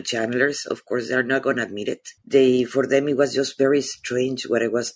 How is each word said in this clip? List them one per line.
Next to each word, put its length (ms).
channelers, 640
of 160
course, 240
they're 160
not 200
gonna 200
admit 240
it. 220
They, 380
for 200
them, 220
it 80
was 180
just 240
very 240
strange 680
what 120
I 60
was 280